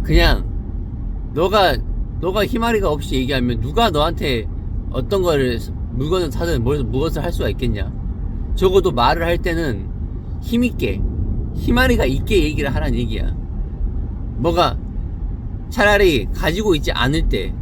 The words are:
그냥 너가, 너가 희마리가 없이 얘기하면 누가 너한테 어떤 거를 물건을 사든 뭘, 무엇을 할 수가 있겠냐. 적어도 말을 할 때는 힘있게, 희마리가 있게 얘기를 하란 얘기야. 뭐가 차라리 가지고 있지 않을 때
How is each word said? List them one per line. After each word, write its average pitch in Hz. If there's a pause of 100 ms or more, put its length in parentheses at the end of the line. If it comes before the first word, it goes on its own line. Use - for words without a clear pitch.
그냥 151 (880)
너가, 180 (460)
너가 196
희마리가 226
없이 147
얘기하면 123
누가 151
너한테 147 (440)
어떤 185
거를 135 (360)
물건을 156
사든 170
뭘, 143
무엇을 135
할 170
수가 127
있겠냐. 104 (640)
적어도 185
말을 139
할 170
때는 151 (520)
힘있게, 226 (540)
희마리가 247
있게 -
얘기를 143
하란 127
얘기야. 110 (1000)
뭐가 165 (920)
차라리 202
가지고 185
있지 151
않을 147
때 95